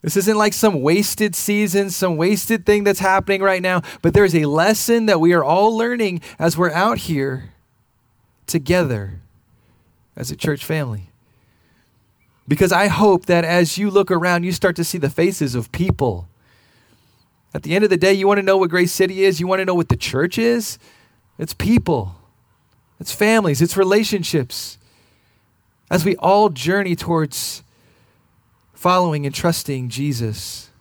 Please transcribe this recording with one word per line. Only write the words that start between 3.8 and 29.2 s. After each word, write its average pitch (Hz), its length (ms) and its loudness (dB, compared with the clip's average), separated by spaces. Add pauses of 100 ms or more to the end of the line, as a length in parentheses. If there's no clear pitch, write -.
But 165 140 0
there's 196 180 4
a 156 120 2
lesson 208 600 2
that 190 140 4
we 170 140 4
are 165 100 2
all 202 340 2
learning 226 440 -2 (180)
as 165 180 0
we're 175 140 2
out 196 260 0
here 135 560 -6 (960)
together 131 760 -2 (920)
as 123 160 -10
a 151 40 -10
church 147 300 -6
family. 123 460 -6 (1400)
Because 170 240 2
I 190 160 2
hope 185 400 2
that 170 180 2
as 170 320 0
you 202 140 -2
look 190 180 2
around, 175 340 0
you 185 80 -2
start 180 260 0
to 170 60 -2
see 180 140 -6
the 156 140 -2
faces 165 420 -2
of 120 180 -6
people. 120 560 -2 (1300)
At 147 80 -8
the 156 140 -4
end 208 80 2
of 208 80 2
the 180 60 2
day, 185 160 4
you 196 140 2
wanna 202 160 2
know 190 140 4
what 180 140 2
Grace 180 200 2
City 190 320 0
is? 190 160 2
You 175 60 -2
wanna 190 180 0
know 185 120 0
what 170 140 0
the - 60 4
church 170 440 -4
is? 233 400 -2 (580)
It's - 160 -10
people. 151 640 0 (840)
It's - 120 -12
families. 208 500 2
It's 175 160 0
relationships. 190 1000 0 (1120)
As 165 120 2
we 190 120 0
all 202 340 2
journey 175 460 -2
towards - 680 -4 (1120)
following 175 520 0